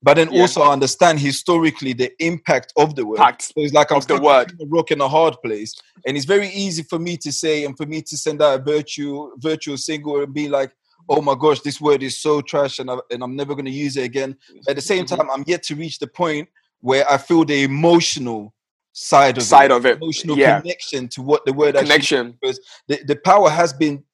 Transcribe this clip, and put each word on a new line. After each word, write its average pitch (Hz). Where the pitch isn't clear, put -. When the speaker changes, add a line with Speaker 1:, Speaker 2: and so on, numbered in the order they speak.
Speaker 1:
But 139
then 160
Speaker 2:
Yeah. 175
Speaker 1:
also 175
I 143
understand 143
historically 147
the 127
impact 165
of 151
the 123
word. 107
Speaker 2:
Impact 127
Speaker 1:
So -
it's 147
like 147
I'm 143
Speaker 2:
of 131
the 151
Speaker 1:
stuck 135
Speaker 2:
word. 139
Speaker 1:
between 151
a 143
rock 160
and 143
a 135
hard 156
place. 107
And 143
it's 135
very 202
easy 190
for 165
me 175
to 147
say 151
and 135
for 156
me 156
to 151
send 147
out 139
a 135
virtue, 147
virtual 151
single 147
and 139
be 147
like, 139
"Oh 147
my 139
gosh, 151
this 143
word 147
is 131
so 151
trash 143
and 127
I, 127
and 123
I'm 127
never 143
gonna 135
use 139
it 135
again." 135
At 139
the 139
same 185
Speaker 2:
Mm-hmm. 175
Speaker 1:
time, 156
I'm 135
yet 175
to 151
reach 156
the 143
point 160
where 131
I 139
feel 165
the 143
emotional 135
side 139
of 123
Speaker 2:
Side 139
Speaker 1:
it, 127
Speaker 2:
of 120
it, 123
Speaker 1:
emotional 156
Speaker 2:
yeah. 123
Speaker 1:
connection 139
to 131
what 143
the 135
word 147
actually 139
Speaker 2:
Connection. 135
Speaker 1:
because 131
the, 143
the 143
power 190
has 165
been 143